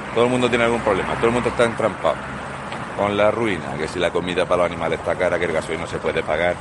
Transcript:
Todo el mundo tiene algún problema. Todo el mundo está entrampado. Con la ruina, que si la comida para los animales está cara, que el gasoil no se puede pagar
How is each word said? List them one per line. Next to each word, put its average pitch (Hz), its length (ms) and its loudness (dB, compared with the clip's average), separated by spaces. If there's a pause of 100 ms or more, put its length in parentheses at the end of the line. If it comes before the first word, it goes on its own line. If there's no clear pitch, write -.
(160)
Todo 117 100 6
el 123 60 2
mundo 123 180 2
tiene 117 160 4
algún 117 160 2
problema. 87 340 0
Todo 117 120 2
el 117 60 4
mundo 120 160 0
está 117 160 4
entrampado. 98 500 0 (840)
Con 101 180 0
la 104 140 4
ruina, 95 480 -2
que 78 100 -4
si 87 120 -6
la 85 100 2
comida 87 360 0
para 90 180 2
los 85 80 0
animales 82 280 -2
está 85 160 -2
cara, 87 220 0
que 85 80 0
el 82 80 -2
gasoil 78 260 -2
no 82 60 -6
se 80 140 -8
puede 80 240 -2
pagar 85 380 0